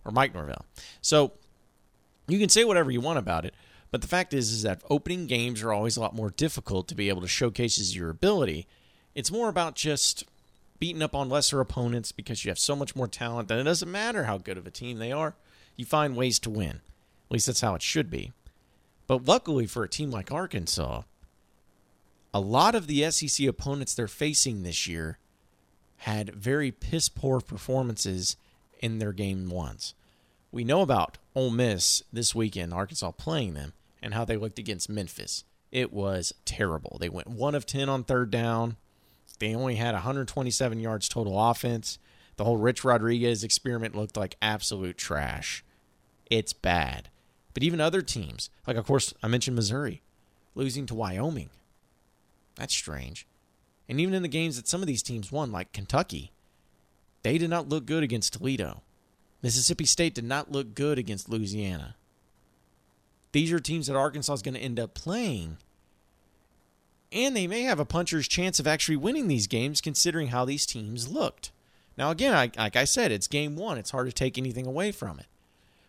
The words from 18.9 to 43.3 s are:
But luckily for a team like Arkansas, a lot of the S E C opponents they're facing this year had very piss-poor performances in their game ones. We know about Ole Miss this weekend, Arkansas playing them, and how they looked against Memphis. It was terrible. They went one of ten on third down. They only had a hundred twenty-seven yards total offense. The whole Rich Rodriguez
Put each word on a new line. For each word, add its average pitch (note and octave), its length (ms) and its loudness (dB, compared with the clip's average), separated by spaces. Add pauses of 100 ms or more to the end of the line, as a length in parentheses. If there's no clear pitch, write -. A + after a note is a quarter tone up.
But B2+ 180 2
luckily D3+ 400 6
for G#2+ 180 -4
a F#2 60 -4
team D3 220 -4
like G2+ 200 -6
Arkansas, F2 720 -2 (1300)
a G2+ 80 2
lot C#3+ 340 6
of F3+ 120 0
the C#3+ 140 2
S D#3 220 2
E C#3+ 60 -4
C C#3 180 2
opponents C#3 460 -2
they're A2+ 160 -2
facing C3+ 540 0
this F2 240 -2
year E2 320 -6 (800)
had G#2+ 360 -4
very C3 340 0
piss-poor C3 720 -2
performances A2 960 -2 (460)
in A2+ 180 -2
their G#2 140 -2
game F#2+ 360 -2
ones. D2+ 440 -6 (580)
We A#2 140 -4
know D3+ 160 4
about A#2+ 360 2 (160)
Ole C3 160 2
Miss A2+ 640 2
this A2+ 240 0
weekend, F#2+ 380 -2
Arkansas F#2+ 380 -4
playing C3+ 420 -4
them, D2 180 -8 (320)
and G#2 100 -6
how A#2 120 -2
they A2+ 100 0
looked G#2+ 240 -6
against G2+ 300 -4
Memphis. - 560 -6 (260)
It B2+ 220 0
was G2 400 -2 (100)
terrible. - 560 -2
They E2+ 80 -2
went E2 220 -8
one B2 260 0
of C#3 100 -2
ten C#3 220 -2
on C3 160 0
third B2 280 2
down. A#2 440 0 (640)
They A2 160 0
only B2+ 200 0
had A#2 200 2
a F#2 60 -2
hundred C3 260 -2
twenty-seven B2 540 0
yards A2 260 -2
total G2+ 340 0
offense. A#2 580 2 (360)
The G#2 80 -4
whole A#2 140 4
Rich A#2+ 260 2
Rodriguez A#2 640 4